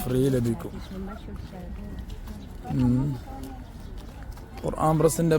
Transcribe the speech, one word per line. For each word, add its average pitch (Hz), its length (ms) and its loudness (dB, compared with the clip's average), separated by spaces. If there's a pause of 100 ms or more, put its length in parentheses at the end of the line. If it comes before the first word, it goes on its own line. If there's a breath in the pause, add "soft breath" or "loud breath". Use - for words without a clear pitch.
ഫ്രീ 127 200 2 (140)
ലഭിക്കും. 117 380 2 (2000)
ഉം. 127 260 6 (1600)
ഖുർആൻ - 360 4
പ്രസ്സിൻ്റെ 160 380 6